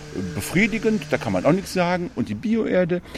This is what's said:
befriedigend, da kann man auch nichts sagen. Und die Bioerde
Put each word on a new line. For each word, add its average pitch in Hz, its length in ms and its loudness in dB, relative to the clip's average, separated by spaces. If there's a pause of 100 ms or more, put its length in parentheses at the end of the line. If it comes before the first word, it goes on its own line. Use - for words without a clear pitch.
(340)
befriedigend, 208 800 0
da 131 60 2
kann - 160 -2
man 87 120 0
auch 139 60 6
nichts 185 220 0
sagen. 175 420 0
Und - 140 -2
die 208 40 -4
Bioerde 196 680 0 (160)